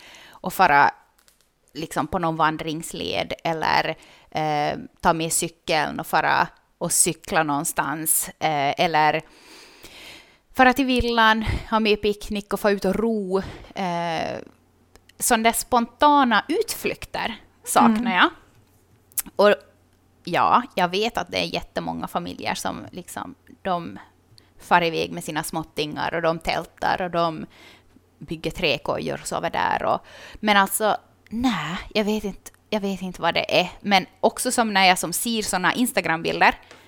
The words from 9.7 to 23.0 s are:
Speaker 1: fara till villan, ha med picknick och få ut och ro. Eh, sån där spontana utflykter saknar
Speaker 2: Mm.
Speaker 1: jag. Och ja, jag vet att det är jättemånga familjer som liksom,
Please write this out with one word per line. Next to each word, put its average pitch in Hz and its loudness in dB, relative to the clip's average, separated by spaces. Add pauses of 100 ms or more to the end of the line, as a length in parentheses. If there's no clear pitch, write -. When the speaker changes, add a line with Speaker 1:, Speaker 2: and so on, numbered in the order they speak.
Speaker 1:
fara 254 6
till 269 0
villan, 233 2 (240)
ha 220 2
med 214 2
picknick 208 -4
och 196 -4
få 214 2
ut 202 -2
och 185 2
ro. 208 0 (380)
Eh, 170 -4 (840)
sån 226 0
där 226 4
spontana 247 2
utflykter - -4 (280)
saknar 233 4
Speaker 2:
Mm. 202 -2
Speaker 1:
jag. 208 4 (1080)
Och 202 6 (680)
ja, 151 2 (120)
jag 180 2
vet 208 -2
att 180 -6
det 190 -4
är 170 -6
jättemånga 165 -6
familjer 175 -8
som - -8
liksom, - -14 (260)